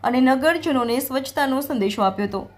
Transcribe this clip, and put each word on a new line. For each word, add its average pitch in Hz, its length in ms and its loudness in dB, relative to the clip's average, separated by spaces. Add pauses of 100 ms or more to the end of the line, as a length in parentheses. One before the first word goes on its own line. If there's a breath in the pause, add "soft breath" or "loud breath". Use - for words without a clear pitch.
અને 254 180 2
નગરજનોને 262 800 2
સ્વચ્છતાનો 262 600 -2
સંદેશો 208 460 -2
આપ્યો 196 220 -2
હતો. 196 120 -6 (160)